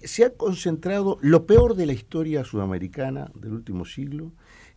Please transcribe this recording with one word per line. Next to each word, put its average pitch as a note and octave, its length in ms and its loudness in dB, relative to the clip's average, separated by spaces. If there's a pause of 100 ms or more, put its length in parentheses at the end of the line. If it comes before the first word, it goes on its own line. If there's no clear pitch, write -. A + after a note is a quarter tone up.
se - 200 2
ha B3 60 4
concentrado F#3+ 920 -2
lo D#3+ 240 4
peor A3+ 280 6
de F3+ 120 0
la C#3+ 60 -2
historia D3+ 520 -4
sudamericana G2+ 880 -6
del G#2+ 180 -14
último A2+ 320 -8
siglo. C#3+ 460 -12 (460)